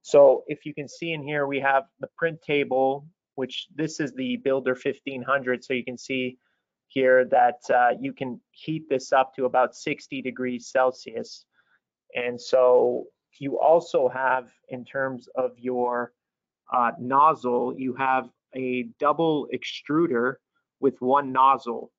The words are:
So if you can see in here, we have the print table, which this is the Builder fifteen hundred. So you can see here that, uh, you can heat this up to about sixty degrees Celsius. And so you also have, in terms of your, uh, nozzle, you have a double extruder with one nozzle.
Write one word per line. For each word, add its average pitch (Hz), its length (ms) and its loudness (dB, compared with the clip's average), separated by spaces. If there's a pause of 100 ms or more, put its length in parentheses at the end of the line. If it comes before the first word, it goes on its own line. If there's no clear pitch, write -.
So 139 460 6
if 147 180 -10
you 151 80 -12
can 143 160 -12
see 170 240 -10
in 151 100 -8
here, 143 240 -4
we 139 140 -4
have 135 240 2 (160)
the 131 160 -10
print 165 240 -4
table, 139 640 -2 (300)
which 131 380 -8
this 156 240 -6
is 139 140 -4
the 127 240 -6
Builder 127 400 0
fifteen 135 460 -8
hundred. 127 420 -2
So - 80 -6
you 123 120 -4
can 123 140 -12
see 127 400 -6 (480)
here 127 460 4
that, 123 260 2 (100)
uh, 123 320 4
you 135 120 -8
can 127 280 -8 (120)
heat 160 360 -8
this 131 240 -2
up 131 220 2
to 131 120 -4
about 123 280 0
sixty 147 480 -10
degrees 123 460 -8
Celsius. 127 760 -4 (680)
And 123 260 -6
so 123 680 4 (340)
you 139 180 -6
also 160 500 2
have, 127 440 -2 (160)
in 127 160 -12
terms 131 500 -6
of 123 240 -2
your, 123 540 -2 (600)
uh, 120 280 2
nozzle, 123 760 2
you 131 180 -6
have 131 340 0 (260)
a 127 360 -6 (100)
double 151 520 0
extruder 131 840 -2 (440)
with 131 220 0
one 131 320 2
nozzle. 131 680 2